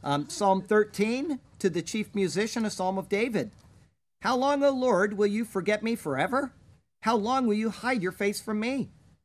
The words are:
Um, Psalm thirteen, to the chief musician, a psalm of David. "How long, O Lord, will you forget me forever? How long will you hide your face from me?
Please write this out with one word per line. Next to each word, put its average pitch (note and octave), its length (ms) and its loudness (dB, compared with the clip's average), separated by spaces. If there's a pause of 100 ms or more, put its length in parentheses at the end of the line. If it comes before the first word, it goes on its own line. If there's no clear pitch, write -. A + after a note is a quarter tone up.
Um, C#3+ 280 -2
Psalm F#3+ 320 2
thirteen, A3 760 0 (180)
to G3 100 0
the E3+ 140 -2
chief G#3+ 320 -6
musician, G3+ 500 -2
a G#3 60 -2
psalm F#3 260 -2
of F#3+ 140 -6
David. G#3 400 0 (720)
"How A#3 120 2
long, C#4 300 2
O C#4+ 60 6
Lord, G#3+ 480 2
will G#3 80 4
you G#3+ 180 0
forget G#3 380 -2
me A3+ 120 0
forever? F#3 600 -2 (480)
How A3+ 140 2
long B3 300 0
will G#3 80 2
you A3 140 0
hide A#3 340 -2
your F3+ 100 -2
face G3+ 280 -2
from G#3+ 200 -4
me? A#3+ 280 -4 (360)